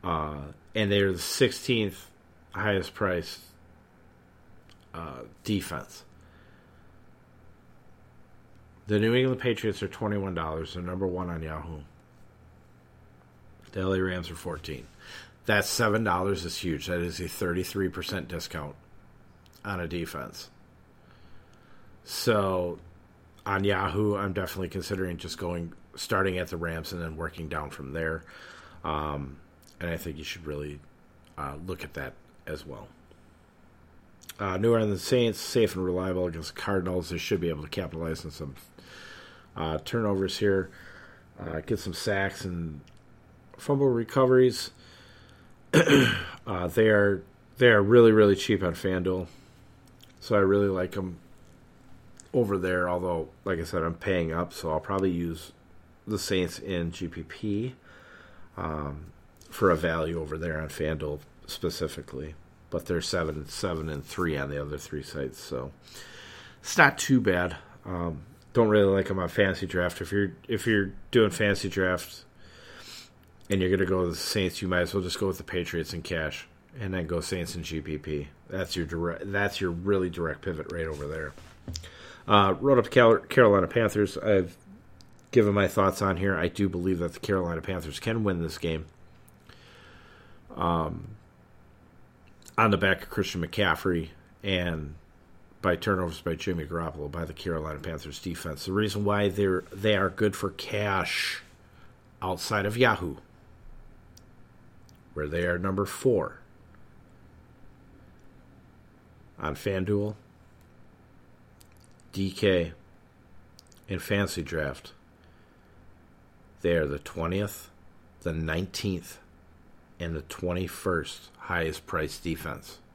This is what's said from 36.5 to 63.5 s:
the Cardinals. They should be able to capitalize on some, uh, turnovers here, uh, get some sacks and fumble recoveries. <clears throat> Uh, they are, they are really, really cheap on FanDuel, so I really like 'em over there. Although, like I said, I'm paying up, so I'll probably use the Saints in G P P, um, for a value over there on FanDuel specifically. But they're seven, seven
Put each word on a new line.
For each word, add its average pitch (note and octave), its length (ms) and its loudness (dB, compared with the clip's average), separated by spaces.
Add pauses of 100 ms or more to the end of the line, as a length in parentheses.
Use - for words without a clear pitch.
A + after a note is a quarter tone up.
the - 60 -12
Cardinals. F2+ 500 -2
They F2 80 -4
should F2 220 -2
be E2+ 100 0
able D2 120 -6
to D2+ 60 -12
capitalize E2 560 -6
on D#2 60 -10
some, C#2+ 240 -12 (1000)
uh, D#3+ 300 -4
turnovers G2+ 540 0
here, F#2+ 320 4 (680)
uh, D#2+ 220 -6
get G#2+ 180 -2
some F2+ 140 -6
sacks G2 540 -2
and E2 340 -6 (800)
fumble C#3 300 2
recoveries. B2+ 840 6 (1000)
<clears throat> D#3+ 80 8 (680)
Uh, F2+ 220 -2
they A2 200 6
are, G2+ 340 6 (360)
they B2 80 8
are G#2+ 160 10
really, A2+ 300 10
really G#2 240 8
cheap F#2+ 260 0
on F2 100 0
FanDuel, F#2 540 -2 (960)
so - 160 0
I - 20 6
really G2+ 300 6
like F#2 280 -2
'em F#2 220 -6 (1120)
over G#2 240 2
there. F2+ 320 0
Although, F2 400 -2 (160)
like F#2 140 -2
I E2+ 60 -4
said, E2 180 -2
I'm E2+ 120 -2
paying E2+ 380 -2
up, E2+ 200 -4
so - 180 -6
I'll D#2 80 0
probably F#2+ 320 0
use E2+ 420 -4 (540)
the G#2 140 -4
Saints F2+ 400 -2
in E2+ 320 -4
G E2+ 160 -8
P E2 160 -10
P, G#2+ 500 -4 (840)
um, D2+ 500 -6 (440)
for G2 200 4
a E2 60 6
value E2 440 0
over D#2 180 -6
there D#2+ 220 -4
on D#2 80 -6
FanDuel D2+ 500 -4 (280)
specifically. D2+ 880 -6 (360)
But E2 160 -4
they're E2+ 140 0
seven, D#2 480 -4
seven D#2+ 400 -4